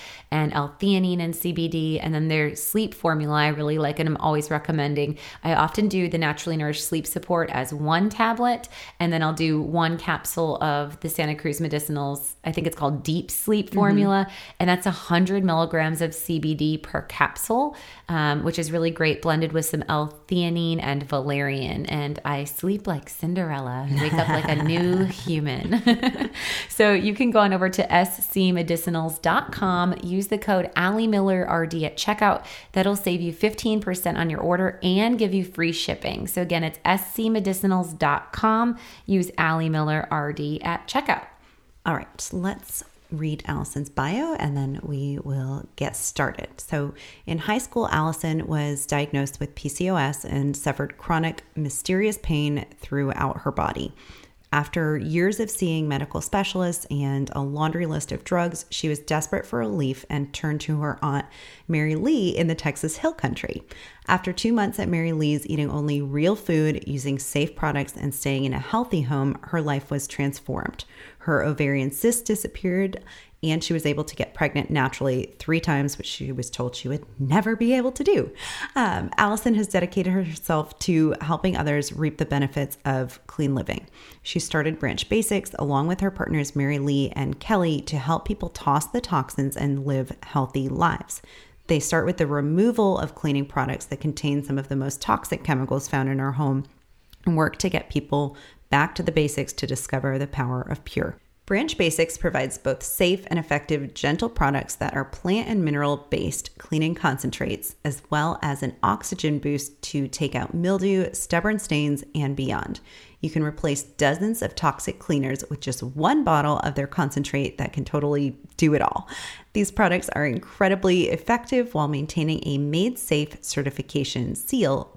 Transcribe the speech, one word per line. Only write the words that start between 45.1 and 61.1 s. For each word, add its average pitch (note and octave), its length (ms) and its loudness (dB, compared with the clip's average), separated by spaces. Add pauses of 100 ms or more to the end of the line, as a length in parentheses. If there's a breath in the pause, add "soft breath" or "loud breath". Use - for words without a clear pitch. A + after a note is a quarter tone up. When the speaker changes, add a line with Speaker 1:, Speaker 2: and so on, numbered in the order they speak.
Speaker 2:
will C3+ 420 -4 (120)
get C3+ 200 -4
started. - 520 -4 (120)
So C#3+ 320 -4 (320 loud breath)
in E3+ 140 -2
high G#3+ 200 0
school, A#3+ 300 -2
Allison D#3 580 0
was D3 380 -2
diagnosed C#3+ 560 -2
with C#3+ 140 -6
P - 140 -8
C F3+ 200 -2
O F#3 80 2
S C#3+ 280 0
and C#3 320 0
suffered C#3+ 420 -4
chronic, D#3+ 440 0 (120)
mysterious F#3 640 0
pain D3 480 0 (140)
throughout C#3 580 -2
her D3 140 -2
body. - 420 -2 (580 loud breath)
After D3+ 440 0
years E3+ 440 0
of G#3+ 100 -4
seeing D#3+ 380 0
medical D3 320 -2
specialists F#3 680 -2
and C#3 460 0
a C#3 80 -2
laundry D#3 420 -2
list D3+ 280 -4
of C#3 100 -4
drugs, F3 480 -2
she - 180 -4
was D3+ 120 -2
desperate D#3 440 -2
for - 140 -4
relief E3 500 -2
and C#3+ 240 -4
turned D3+ 300 -4
to D3+ 180 -2
her D3 220 -4
aunt C#3 240 0 (400 loud breath)